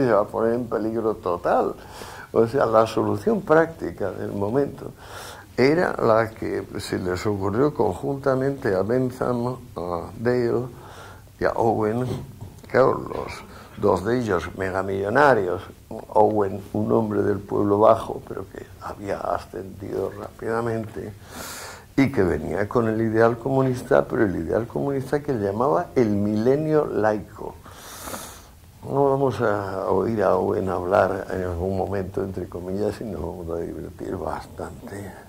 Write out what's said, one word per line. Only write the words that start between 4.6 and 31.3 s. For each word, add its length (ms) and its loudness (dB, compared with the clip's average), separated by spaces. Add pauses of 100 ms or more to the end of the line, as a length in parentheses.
era 440 4
la 300 4
que 360 -6 (120)
se 200 -4
les 280 -2
ocurrió 480 0
conjuntamente 1000 0
a 80 2
Bentham, 720 0 (200)
a 420 -6
Dale 480 0 (720)
y 60 0
a 80 4
Owen. 540 2 (640)
Claro, 280 4
los 340 -8 (460)
dos 260 4
de 160 2
ellos 360 0
megamillonarios, 1080 2 (260)
Owen, 760 2 (120)
un 180 0
hombre 300 2
del 160 2
pueblo 400 2
bajo, 500 4
pero 220 -8
que 140 -14 (180)
había 380 -6
ascendido 1000 -6
rápidamente, 920 -6 (880)
y 100 4
que 120 2
venía 440 0
con 220 2
el 140 0
ideal 340 6
comunista, 720 2
pero 160 2
el 100 2
ideal 320 0
comunista 560 -2
que 100 -2
él 100 0
llamaba 520 0
el 140 4
milenio 800 2
laico. 680 -2 (1300)
No 220 2
vamos 320 2
a 480 0
oír 320 2
a 140 6
Owen 340 0
hablar 600 2